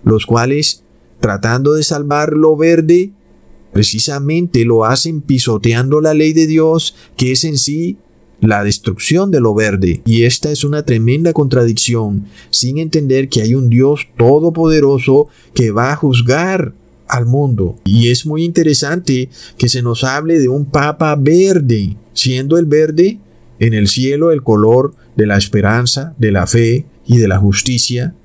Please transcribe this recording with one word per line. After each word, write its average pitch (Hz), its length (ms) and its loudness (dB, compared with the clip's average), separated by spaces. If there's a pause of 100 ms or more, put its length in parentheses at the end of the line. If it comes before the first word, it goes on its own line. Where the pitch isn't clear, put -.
los 107 220 2
cuales, 131 580 -2 (360)
tratando 117 560 0
de 156 80 0
salvar 147 500 -2
lo 156 240 2
verde, 165 540 2 (600)
precisamente 139 920 -2
lo 113 200 2
hacen 147 360 -2
pisoteando 127 800 0
la 156 140 2
ley 156 180 2
de 160 140 2
Dios, 160 480 0 (200)
que 127 160 -2
es 131 120 -2
en 151 160 -4
sí 165 380 -4 (440)
la 104 220 2
destrucción 156 680 -2
de 156 100 0
lo 113 140 2
verde. 98 500 0
Y 117 200 0
esta 123 280 -2
es 147 120 -4
una 147 200 -4
tremenda 131 480 0
contradicción, 117 920 0 (240)
sin 131 300 -4
entender 139 500 -2
que 110 140 -2
hay 117 100 0
un 131 160 0
Dios 135 380 2 (100)
todopoderoso 143 1120 2 (260)
que 113 160 0
va 117 220 0
a 147 40 -2
juzgar 147 800 -2 (360)
al 120 160 -2
mundo. 120 600 -2
Y 117 240 2
es 123 160 -2
muy 156 180 -4
interesante 151 840 -2 (280)
que 120 120 0
se 123 120 -2
nos 117 220 -2
hable 151 360 0
de 127 100 2
un 139 160 -2
papa 147 500 -2
verde, 139 800 2 (160)
siendo 131 460 -2
el 170 80 2
verde 156 540 0 (400)
en 113 140 2
el 104 140 0
cielo 143 440 0
el 139 120 0
color 117 500 2 (220)
de 107 100 2
la 101 120 0
esperanza, 120 800 -2
de 107 160 0
la 95 140 0
fe 117 380 0 (200)
y 123 120 2
de 107 120 4
la 95 80 0
justicia. 120 760 -2 (120)